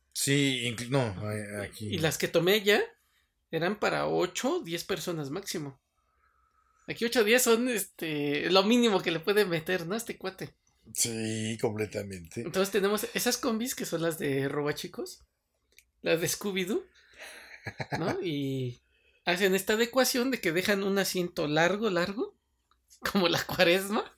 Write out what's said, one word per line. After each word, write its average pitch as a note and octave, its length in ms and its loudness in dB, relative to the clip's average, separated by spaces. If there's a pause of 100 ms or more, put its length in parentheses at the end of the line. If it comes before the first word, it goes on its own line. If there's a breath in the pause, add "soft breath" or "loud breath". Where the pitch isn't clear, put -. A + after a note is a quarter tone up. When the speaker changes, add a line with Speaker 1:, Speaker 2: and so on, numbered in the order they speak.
(140)
Speaker 1:
Sí, C#3 520 0
inclu-, A#2+ 240 -4
no, C3+ 120 2
a-, G#2 640 -4
aquí G#2+ 300 -8
Speaker 2:
Y F3 40 -2
Speaker 1:
no. D#3 60 0
Speaker 2:
las D#3 140 0
que F3+ 120 -2
tomé F#3+ 340 2
ya G3+ 180 4 (720)
eran E3 260 -2
para D3+ 300 0
ocho, F3+ 560 0
diez E3+ 220 -6
personas E3 440 -4
máximo. D3+ 520 -8 (1040)
Aquí D#3+ 160 -4
ocho A#3 160 2
o A3 60 6
diez A#3+ 180 6
son, A#3 240 4
este, D#3 840 -2
lo F#3+ 140 6
mínimo A3 380 6
que F#3 100 -2
le D#3+ 80 -2
puede G3+ 240 2
meter, F3 440 -2
¿no? F#3+ 80 -4
Este - 220 -8
cuate. F#3 380 -10 (380)
Speaker 1:
Sí, A2 640 -2
completamente. G#2 840 -4
Speaker 2:
Entonces F#3 300 -2
tenemos G#3 440 0
esas A#3+ 220 0
combis A#3+ 360 -2
que G#3+ 140 -6
son E3 160 -2
las D#3+ 160 -2
de C#3 280 0
Robachicos, D3 760 -6 (800)
las E3 180 2
de F3 60 0
Scooby-Doo, G3 560 -2 (1120 loud breath)
¿no? G3+ 220 -2
Speaker 1:
<laughs> E4+ 40 -6
Speaker 2:
Y C3+ 580 -4 (440)
hacen F#3 300 4
esta F#3+ 180 2
adecuación B3 560 2
de B3+ 100 0
que F3 120 0
dejan G3 320 2
un G3 160 2
asiento F3 480 -2
largo, F3+ 420 2
largo, G3 480 -2 (760)
como F3+ 180 4
la D#3+ 140 2
Cuaresma, F#3+ 760 2